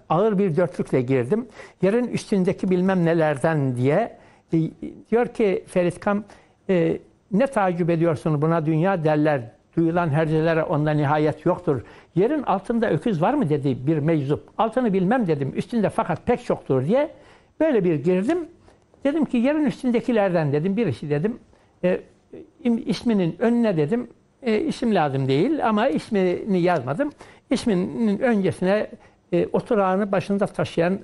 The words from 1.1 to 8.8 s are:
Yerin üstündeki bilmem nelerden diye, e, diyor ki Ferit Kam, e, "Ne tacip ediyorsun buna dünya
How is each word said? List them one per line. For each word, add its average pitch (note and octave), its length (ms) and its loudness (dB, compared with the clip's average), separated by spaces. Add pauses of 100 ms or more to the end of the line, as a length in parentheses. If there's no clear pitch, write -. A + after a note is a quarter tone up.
Yerin A3+ 260 0
üstündeki F#3+ 600 -2
bilmem F#3 340 2
nelerden D#3 720 0
diye, D3 400 0 (360)
e, E3 60 2 (520)
diyor A#3 160 2
ki G#3+ 400 -2
Ferit F3 340 -2
Kam, G#3 240 -2 (460)
e, E3 280 0 (340)
"Ne A3 140 2
tacip F3+ 440 0
ediyorsun D#3+ 520 0
buna E3 240 0
dünya D#3+ 380 0